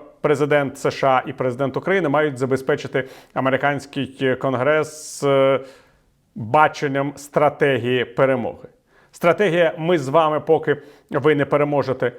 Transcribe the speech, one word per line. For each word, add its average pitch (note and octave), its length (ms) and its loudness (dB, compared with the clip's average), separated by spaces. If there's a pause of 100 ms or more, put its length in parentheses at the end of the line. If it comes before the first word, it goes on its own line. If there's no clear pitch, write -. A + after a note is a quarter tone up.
(200)
президент C#3+ 580 0
С D3 120 -2
Ш - 180 0
А B2+ 180 4
і A#2+ 60 -8
президент B2+ 440 -4
України E3+ 320 -2
мають C#3+ 300 0
забезпечити C3 680 -2 (300)
американський C3+ 1000 -2
конгрес, C#3+ 880 -2
е, C3+ 360 2 (760)
баченням C#3+ 800 0
стратегії C3+ 880 0
перемоги. B2+ 640 -2 (440)
Стратегія E3+ 680 2
«ми E3+ 200 2
з C3 100 -6
вами, D3+ 320 2
поки D3+ 360 2 (340)
ви D3+ 240 2
не C#3+ 100 2
переможете», C#3 760 0